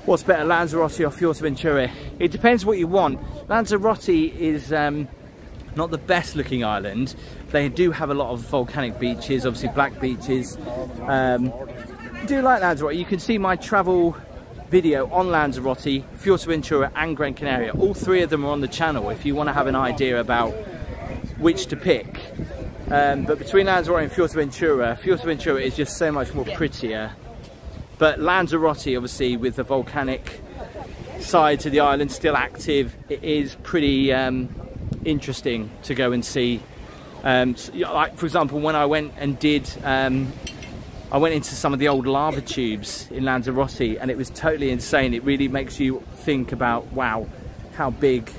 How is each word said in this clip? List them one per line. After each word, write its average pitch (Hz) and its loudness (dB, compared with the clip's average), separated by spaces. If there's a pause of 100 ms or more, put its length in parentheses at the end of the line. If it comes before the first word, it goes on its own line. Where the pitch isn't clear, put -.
What's 180 4
better, 165 4
Lanzarote 165 2
or 151 2
Fuerteventura? 147 0 (260)
It 175 2
depends 233 4
what 208 2
you 165 2
want. 170 4 (280)
Lanzarote 214 2
is, 156 0
um, 147 0 (680)
not 160 -2
the 160 -4
best 175 0
looking 131 -2
island. 107 -2 (380)
They 143 2
do 170 4
have 151 -4
a 143 0
lot 135 -2
of 120 -4
volcanic 123 -2
beaches, 120 -2
obviously 123 -2
black 135 0
beaches. 131 -2 (460)
Um, 127 2 (600)
I - -10
do 269 0
like 254 4
Lanzarote. 151 0
You 175 -2
can 190 0
see 226 0
my 190 2
travel 180 2 (520)
video 151 4
on 180 2
Lanzarote, 135 0 (140)
Fuerteventura 160 2
and 156 0
Gran 139 -2
Canaria. 127 -2
All 190 2
three 185 2
of 147 0
them 151 0
are 143 0
on 143 -2
the 131 -2
channel 139 0
if - -8
you 143 0
want 147 0
to 135 -2
have 139 2
an 131 2
idea 127 2
about 117 2 (880)
which 165 2
to 147 -6
pick. - 0 (680)
Um, 143 2
but 147 2
between 190 4
Lanzarote 175 4
and 143 -2
Fuerteventura, 143 2
Fuerteventura 160 0
is 131 -2
just - -2
so 160 2
much 139 -2
more 135 -4 (100)
prettier. 110 -4 (880)
But 156 6
Lanzarote, 160 2
obviously, 123 -2
with 117 -2
the 131 -2
volcanic 135 -2 (800)
side 151 4
to 151 -4
the 143 4
island 143 4
still 151 0
active, 135 0 (140)
it 143 -6
is 151 0
pretty, 139 2
um, 131 0 (560)
interesting 127 -2 (140)
to 147 -6
go 127 2
and 123 0
see. 120 0 (600)
Um, 127 4
s-, - -6
y-, 170 -4
like, 160 0
for 170 -4
example, 147 0
when 151 0
I 147 4
went 151 0
and 143 -2
did, 147 2 (140)
um, 131 2 (800)
I 139 4
went 160 4
into - -4
some 139 0
of 131 -2
the 147 4
old 135 2
lava 139 0
tubes 110 -4
in 131 -4
Lanzarote, 127 0
and 131 -4
it 123 -2
was 131 -6
totally 151 0
insane. 127 2
It 117 -4
really 139 2
makes 131 -4
you 131 0 (120)
think 135 0
about, 120 0
wow, 113 -2 (480)
how 143 0
big 127 2